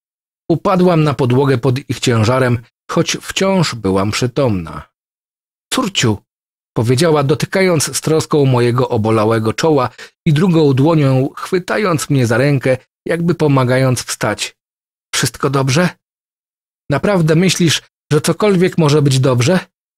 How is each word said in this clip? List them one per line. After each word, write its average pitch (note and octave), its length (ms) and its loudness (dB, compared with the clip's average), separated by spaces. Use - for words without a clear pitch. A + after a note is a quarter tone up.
Upadłam F3+ 520 2
na D3+ 100 0
podłogę C3+ 440 2
pod C3 320 -2
ich B2 100 -8
ciężarem, B2 600 0
choć - 300 -2
wciąż F#3+ 540 -2
byłam G2 360 -2
przytomna. G2+ 800 -4
"Córciu", D#3 440 -2
powiedziała, C#3 480 0
dotykając D#3 720 -2
z - 40 -10
troską D3+ 440 0
mojego B2 440 2
obolałego A2 640 0
czoła C#3+ 360 0
i D#3+ 80 2
drugą D#3+ 400 2
dłonią C3+ 640 2
chwytając F#3 720 -4
mnie C3+ 180 2
za A2+ 100 0
rękę, C3+ 400 0
jakby E3+ 280 -2
pomagając C3 680 0
wstać. - 540 -6
"Wszystko - 340 -4
dobrze? C#3 400 0
Naprawdę D#3+ 460 0
myślisz, F3 460 0
że D3 100 2
cokolwiek F3+ 560 0
może D3+ 240 2
być C3+ 180 2
dobrze?" C3 400 2